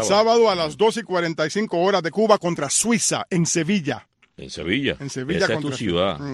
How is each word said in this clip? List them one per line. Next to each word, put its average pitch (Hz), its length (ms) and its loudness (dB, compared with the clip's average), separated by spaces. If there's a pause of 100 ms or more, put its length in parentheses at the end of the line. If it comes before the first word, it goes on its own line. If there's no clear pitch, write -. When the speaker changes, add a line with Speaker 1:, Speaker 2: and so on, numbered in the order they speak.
Speaker 1:
sábado. 110 60 -2
Speaker 2:
sábado 226 420 4
a 185 40 0
las 156 220 -4
dos 208 200 2
y 226 60 -4
cuarenta 165 440 -2
y - 20 -10
cinco 202 300 -2
horas 190 240 2
de 160 80 -4
Cuba 214 260 4
contra 160 320 -4
Suiza, 196 600 0
en 165 160 2
Sevilla. 156 640 -2 (280)
Speaker 1:
En 69 140 -16
Sevilla. 92 500 -2
Speaker 2:
En 139 100 -10
Sevilla 135 360 -4
Speaker 1:
Esa 180 80 0
es - 40 0
tu 147 60 -6
Speaker 2:
contra 143 140 -6
Speaker 1:
ciudad, 92 400 0
Speaker 2:
Suiza. 143 160 -8